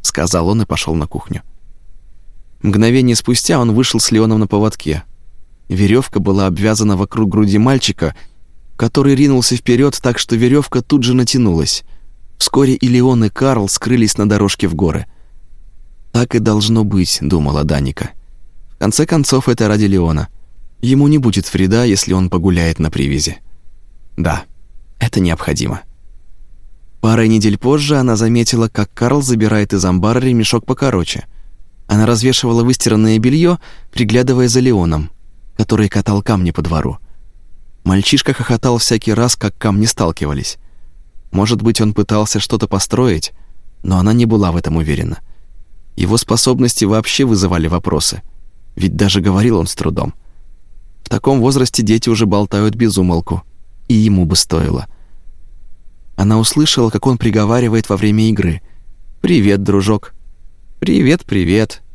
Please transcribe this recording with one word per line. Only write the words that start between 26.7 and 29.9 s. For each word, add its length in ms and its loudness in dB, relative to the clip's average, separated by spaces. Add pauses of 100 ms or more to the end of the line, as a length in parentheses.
Парой 260 2
недель 300 4
позже 400 0
она 180 2
заметила, 540 2
как 240 -4
Карл 280 0
забирает 520 0
из 100 0
амбара 360 2